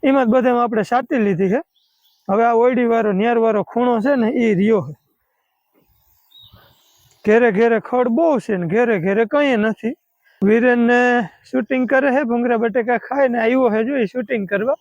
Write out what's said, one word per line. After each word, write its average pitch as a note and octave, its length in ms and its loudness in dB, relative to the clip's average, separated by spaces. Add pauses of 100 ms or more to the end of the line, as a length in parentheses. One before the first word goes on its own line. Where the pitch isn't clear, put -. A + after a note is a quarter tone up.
એમાં C4+ 220 2
જ A3 40 -2
બધામાં A#3+ 340 2
આપણે A3 200 -2
સાતી B3+ 340 -2
લીધી G3 320 0
છે. A#3 120 -2 (680)
હવે G#3 160 2
આ A#3 80 2
ઓયડી A#3+ 320 2
વાળો, A3+ 260 0
ન્યાર A3 260 0
વાળો A3 260 0
ખૂણો A#3+ 360 -2
છે C4+ 160 0
ને, A#3 160 0
ઈ A#3 220 0
રહ્યો G3+ 280 2
છે. C#3+ 140 -12 (2250)
ઘેરે A3+ 260 4
ઘેરે A3+ 280 2
ખડ B3 280 -2
બહુ C#4+ 320 0
છે G3 180 -6
ને F3 100 -4
ઘેરે A3 320 0
ઘેરે G3 260 0
કંઈ C#4 320 0
નથી. A3 360 -2 (500)
વીરેનને A#3+ 880 2 (220)
શૂટિંગ B3+ 380 -2
કરે C4+ 220 2
છે, C4+ 120 0
ભૂંગરા A#3+ 340 -2
બટેકા A#3 400 -2
ખાય C#4 300 -2
ને A#3 120 -2
આવ્યો A#3+ 300 2
છે A3 140 -2
જો C#4 140 -4
ઈ A#3+ 80 0
શૂટિંગ G#3+ 440 -6
કરવા. G#3+ 320 -2